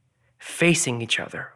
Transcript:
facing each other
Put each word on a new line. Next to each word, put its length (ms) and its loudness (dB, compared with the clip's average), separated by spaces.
facing 640 2
each 180 -2
other 360 -10